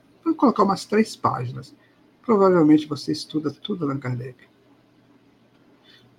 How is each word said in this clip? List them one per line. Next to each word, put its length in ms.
vamos 160
colocar 260
umas 200
três 320
páginas. 580
Provavelmente 640
você 260
estuda 380
tudo 340
Allan 140
Kardec. 380